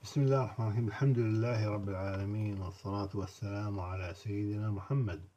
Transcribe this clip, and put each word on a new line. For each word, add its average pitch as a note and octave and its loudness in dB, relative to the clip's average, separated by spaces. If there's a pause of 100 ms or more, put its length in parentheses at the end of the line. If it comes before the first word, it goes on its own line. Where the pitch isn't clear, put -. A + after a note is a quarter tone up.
بسم - 0
الله C3+ 6
الرحمن A2+ -2
الرحيم. A2 2
الحمد B2+ 4
لله A2 2
رب G2+ -2
العالمين، G2 -2
والصلاة G2 -4
والسلام G2+ -4
على F2+ -4
سيدنا G#2 -2
محمد. G2 0 (160)